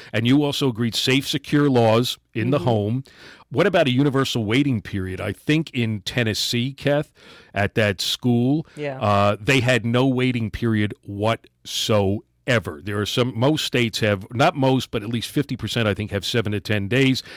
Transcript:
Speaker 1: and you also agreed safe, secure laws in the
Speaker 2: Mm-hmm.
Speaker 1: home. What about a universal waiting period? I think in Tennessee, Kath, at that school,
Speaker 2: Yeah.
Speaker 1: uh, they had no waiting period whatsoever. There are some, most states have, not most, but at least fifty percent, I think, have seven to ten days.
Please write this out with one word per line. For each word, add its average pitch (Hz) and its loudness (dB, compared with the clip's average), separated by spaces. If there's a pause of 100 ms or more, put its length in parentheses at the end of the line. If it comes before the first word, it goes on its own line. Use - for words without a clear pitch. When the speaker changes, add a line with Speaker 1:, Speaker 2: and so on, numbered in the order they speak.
(120)
Speaker 1:
and 110 0
you 143 4
also 143 0
agreed 117 -2
safe, 135 0
secure 147 0
laws 117 4 (160)
in 113 -2
the 143 2
Speaker 2:
Mm-hmm. 87 -4
Speaker 1:
home. 113 0 (460)
What 165 2
about 170 4
a 123 2
universal 131 2
waiting 123 0
period? 92 -6
I 101 -6
think 156 -2
in 110 -2
Tennessee, 120 -2
Kath, 143 -2 (420)
at 101 -2
that 104 0
school, 127 0
Speaker 2:
Yeah. 143 -8
Speaker 1:
uh, 101 4
they 135 2
had 120 2
no 127 2
waiting 123 0
period 107 0 (120)
whatsoever. 104 -2
There 101 -4
are 104 -2
some, 127 -2
most 143 0
states 120 -2
have, 104 0
not 151 2
most, 131 0
but 110 -6
at 104 -10
least 117 -6
fifty 143 -2
percent, 110 -2
I 98 2
think, 104 -8
have 98 -4
seven 107 -2
to 104 -2
ten 101 -2
days. 131 2 (140)